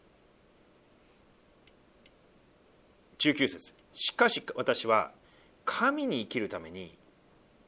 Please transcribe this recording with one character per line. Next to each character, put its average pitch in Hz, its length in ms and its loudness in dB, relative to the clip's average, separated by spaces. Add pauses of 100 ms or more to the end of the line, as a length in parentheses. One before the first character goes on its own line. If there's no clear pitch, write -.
(3250)
十 147 160 4
九 139 160 2
節。 - 260 -8 (220)
「し - 180 0
か 233 140 4
し - 160 2 (120)
私 127 300 0
は 110 260 2 (520)
神 277 420 -2
に 151 160 -2
生 101 40 -8
き - 120 -4
る 101 120 -2
た 95 80 -8
め 80 120 -12
に、 87 280 -14 (680)